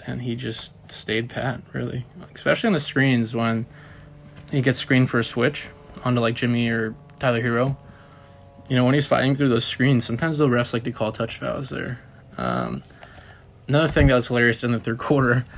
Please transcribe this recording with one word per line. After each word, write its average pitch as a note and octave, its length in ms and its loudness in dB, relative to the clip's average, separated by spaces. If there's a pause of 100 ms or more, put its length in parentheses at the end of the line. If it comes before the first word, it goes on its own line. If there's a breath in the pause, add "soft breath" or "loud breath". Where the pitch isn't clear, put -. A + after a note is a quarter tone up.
and B2 180 -8
he A#2 120 -6
just A#2+ 360 -10 (200)
stayed A2+ 380 -6
pat, C3 320 -6 (120)
really. B2+ 320 -6 (280)
Especially - 340 0
on G#3 60 4
the D#3 60 2
screens B2 560 2
when A2+ 300 0 (880 loud breath)
he C#3+ 100 0
gets B2+ 180 2
screened B2+ 300 4
for B2 100 0
a A2+ 40 2
switch - 460 -2 (340)
onto, B2 180 0
like, A#2 140 0
Jimmy A#2+ 340 0
or A2+ 240 -2 (260)
Tyler A#2+ 220 0
Herro. B2 340 0 (920 loud breath)
You C3+ 60 0
know, B2 80 4
when B2+ 120 4
he's D3 100 2
fighting C3+ 280 2
through C#3 140 2
those A#2 160 2
screens, B2+ 400 2
sometimes D3 340 -4
the D3+ 100 4
refs A#2+ 260 0
like A#2 100 -4
to B2 80 -6
call A2 220 -4
touch - 240 -6
fouls C3 320 -6
there. - 320 -8 (360 loud breath)
Um, B1 460 -4 (840 loud breath)
another D3+ 180 4
thing D3 200 4
that C3 80 6
was A#2 120 2
hilarious A#2+ 340 2
in A#2+ 120 0
the A2 60 0
third A2+ 180 -4
quarter B2+ 480 2 (120)